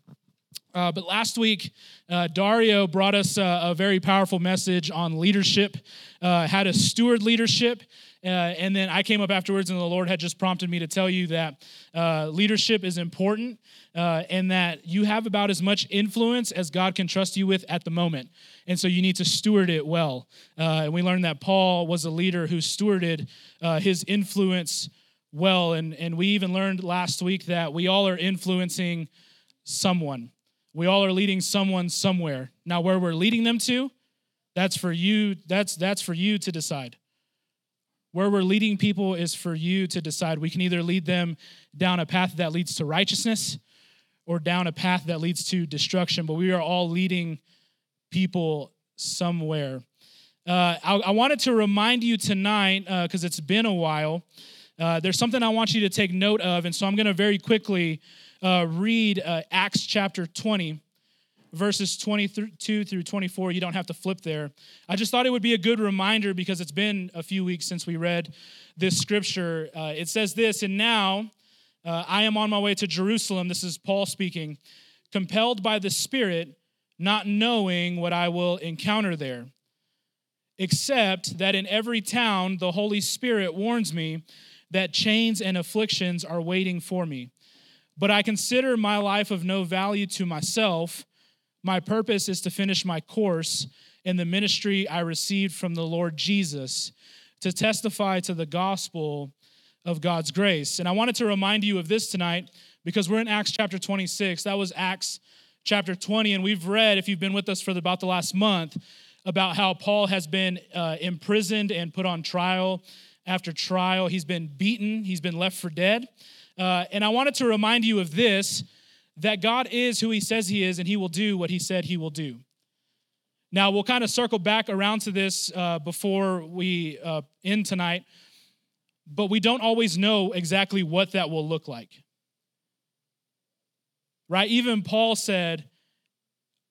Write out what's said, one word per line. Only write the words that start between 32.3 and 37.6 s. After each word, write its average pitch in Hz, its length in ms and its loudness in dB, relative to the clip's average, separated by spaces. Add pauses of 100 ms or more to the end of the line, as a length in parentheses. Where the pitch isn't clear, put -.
Now, 170 160 0
where 185 180 4
we're 175 140 2
leading 226 300 2
them 233 160 2
to, 254 300 0 (640)
that's 185 220 0
for 180 160 -2
you, 202 440 2 (120)
that's, 190 280 0
that's 190 260 -2
for 180 120 -4
you 196 260 0
to 180 120 -4
decide. 143 460 -8 (1120)